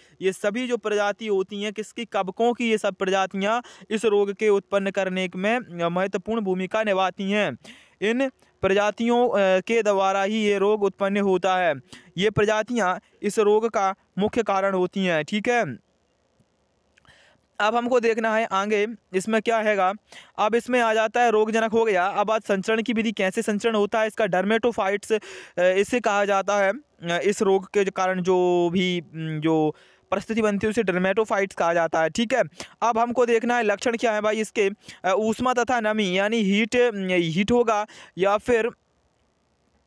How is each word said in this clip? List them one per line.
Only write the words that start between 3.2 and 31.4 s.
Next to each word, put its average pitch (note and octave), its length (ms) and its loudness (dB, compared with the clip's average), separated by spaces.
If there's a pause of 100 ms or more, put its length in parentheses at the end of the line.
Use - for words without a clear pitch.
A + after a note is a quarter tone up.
इस A3 140 -4
रोग G3+ 280 2
के G#3+ 160 -2
उत्पन्न G3 420 0
करने F#3 460 -2
में, G3 440 -4
अ, E3+ 80 0
महत्वपूर्ण G3 520 -4
भूमिका F#3+ 440 -2
निभाती F#3+ 460 -2
हैं। G3 280 -2 (440)
इन B3 280 -2 (320)
प्रजातियों, G#3+ 680 2
अ, F#3+ 320 2
के A3+ 220 0
द्वारा G3 400 2
ही G3+ 120 -2
ये G#3 240 2
रोग G3+ 240 2
उत्पन्न G3 340 0
होता F#3+ 400 2
है। F3 180 2 (440)
ये G3+ 120 2
प्रजातियाँ G#3+ 720 0 (220)
इस G#3 160 -4
रोग G#3+ 300 4
का G3 260 0 (240)
मुख्य G#3+ 240 0
कारण G3 320 0
होती F#3 300 -2
हैं। E3 200 0
ठीक G#3 240 -4
है, A3 280 0 (1800)
अब G#3+ 140 2
हमको A#3+ 260 0
देखना A3 360 0
है A3+ 160 0
आगे G#3 340 0 (280)
इसमें G#3+ 280 0
क्या A3+ 160 0
हैगा। G#3 340 2 (460)
अब G#3+ 160 2
इसमें A#3+ 260 0
आ A3+ 140 2
जाता A3 260 0
है A#3+ 100 4
रोगजनक A3 420 2
हो A3+ 120 2
गया। F#3 220 2
अब G3 200 0
बात A3 180 -2
संचरण A3 380 -2
की A#3+ 100 -2
विधि, A3 200 -2
कैसे G3+ 300 -2
संचरण A3 320 -2
होता G#3+ 260 0
है A3 60 0
इसका। A3 200 -2
डर्मेटोफाइट्स, G3+ 840 0
अ, G#3+ 60 2 (400)
इसे F#3+ 420 2
कहा G3+ 240 2
जाता G3 340 0
है। G3 140 2
अ, E3+ 520 -6
इस G3+ 180 0
रोग F#3+ 300 2
के G3+ 120 2
कारण F#3 380 -2
जो F3+ 500 2
भी, F3+ 280 0
उम, D#3 400 -8
जो D#3 360 2 (340)
परिस्थिति G#3 320 -2
बनती G#3 240 0
है G#3+ 40 0
उसे A3+ 120 0
डर्मेटोफाइट्स G3 720 0